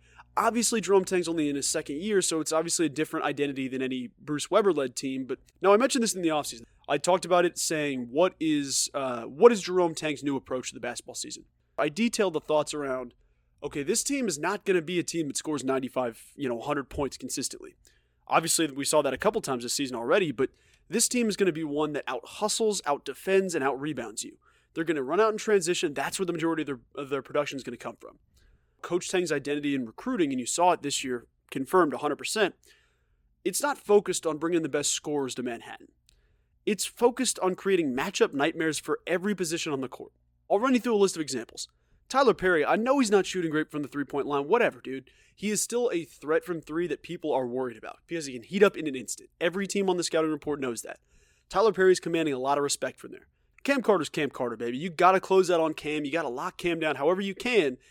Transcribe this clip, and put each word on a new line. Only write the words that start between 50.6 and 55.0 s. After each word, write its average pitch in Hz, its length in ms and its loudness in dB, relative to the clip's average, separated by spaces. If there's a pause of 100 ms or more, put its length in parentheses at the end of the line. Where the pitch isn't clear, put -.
knows 120 220 -4
that. - 160 -14 (500)
Tyler 202 240 4
Perry's 185 280 6
commanding 165 340 0
a 127 40 -2
lot 135 200 2
of 143 60 2
respect 131 360 -4
from - 120 -16
there. - 140 -20 (380)
Cam 277 160 2
Carter's 190 300 4
Cam 147 180 -2
Carter, 120 280 -4
baby. 120 200 -4
You 175 140 -6
gotta 180 280 6